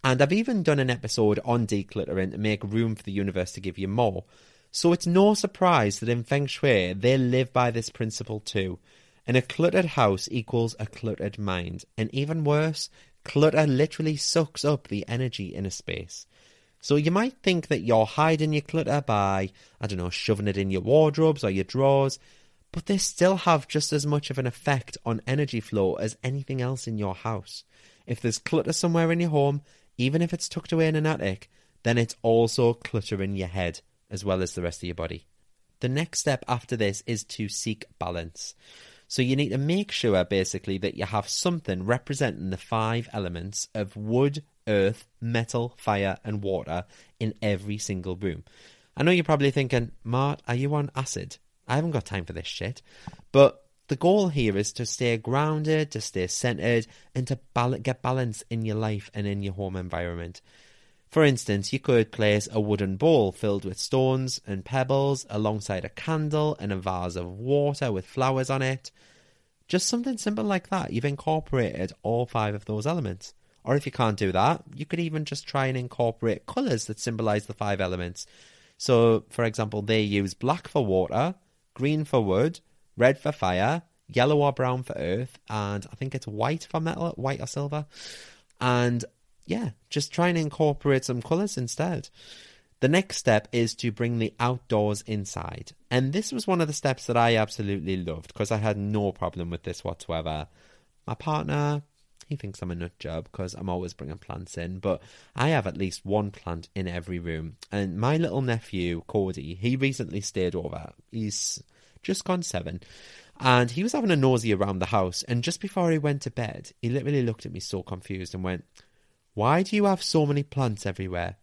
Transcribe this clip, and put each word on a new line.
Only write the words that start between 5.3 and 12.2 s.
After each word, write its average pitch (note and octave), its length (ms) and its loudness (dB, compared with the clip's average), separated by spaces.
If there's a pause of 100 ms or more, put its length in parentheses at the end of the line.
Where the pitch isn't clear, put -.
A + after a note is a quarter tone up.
surprise E3+ 680 2
that A2+ 80 -2
in A#2+ 160 0
Feng C#3 220 0
Shui, G2 480 2
they B2 240 4
live B2+ 340 2
by B2 180 4
this A2+ 200 -4
principle A2 500 -6
too. F#2+ 380 -2 (480)
And B2 100 4
a B2+ 60 6
cluttered F3+ 420 2
house A2 480 2
equals A#2 460 0
a G#2+ 80 -4
cluttered G#2 520 -6
mind. F2+ 460 -4 (140)
And A2 160 0
even D3+ 280 -2